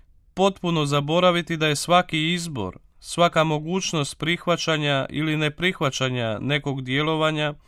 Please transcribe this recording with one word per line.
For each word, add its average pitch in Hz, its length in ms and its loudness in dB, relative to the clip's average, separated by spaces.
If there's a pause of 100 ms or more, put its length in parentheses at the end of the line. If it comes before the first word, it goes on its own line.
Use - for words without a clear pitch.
(340)
potpuno 175 520 2
zaboraviti 165 720 2
da 156 100 0
je 147 100 2
svaki 165 560 2
izbor, 147 460 -6 (220)
svaka 170 440 2
mogućnost 156 720 -2
prihvaćanja 151 920 0
ili 151 260 -2
neprihvaćanja 131 1000 -2
nekog 139 440 -2
djelovanja 151 720 0 (140)